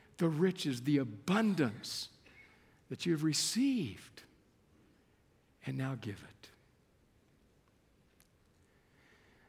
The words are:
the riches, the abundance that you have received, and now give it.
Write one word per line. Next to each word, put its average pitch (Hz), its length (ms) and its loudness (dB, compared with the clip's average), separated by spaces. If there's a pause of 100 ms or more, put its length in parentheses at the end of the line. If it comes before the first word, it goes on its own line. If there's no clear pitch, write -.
(160)
the 165 120 2
riches, 156 540 0
the 143 160 4
abundance 147 1080 0 (800)
that - 160 -8
you 170 60 2
have 156 140 0
received, 175 1000 0 (1400)
and 131 100 -4
now 131 240 -2
give 95 280 -10
it. - 200 -20 (3000)